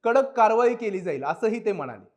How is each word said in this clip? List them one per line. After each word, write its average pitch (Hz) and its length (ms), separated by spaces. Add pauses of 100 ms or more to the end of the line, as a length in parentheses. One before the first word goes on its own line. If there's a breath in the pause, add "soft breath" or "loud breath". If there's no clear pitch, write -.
कडक 262 320
कारवाई 233 380
केली 208 260
जाईल, 147 240
असंही 220 400
ते 208 80
म्हणाले. 123 440